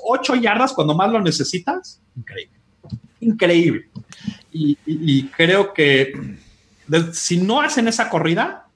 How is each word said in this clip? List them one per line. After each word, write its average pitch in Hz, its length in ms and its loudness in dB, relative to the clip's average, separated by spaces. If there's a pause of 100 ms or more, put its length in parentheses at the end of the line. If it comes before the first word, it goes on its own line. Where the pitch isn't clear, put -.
ocho 262 320 0
yardas 233 380 2
cuando 151 220 0
más 196 160 2
lo 226 100 0
necesitas. 185 800 -4 (160)
Increíble. - 400 -16 (640)
Increíble. 175 680 2 (640)
Y, 151 200 -2 (140)
y, 156 340 0
y 127 80 -4
creo 190 460 2
que 139 400 2 (760)
de-, 165 260 0
si - 240 -2
no 208 240 0
hacen 277 280 0
esa 220 200 -2
corrida 190 540 -2 (120)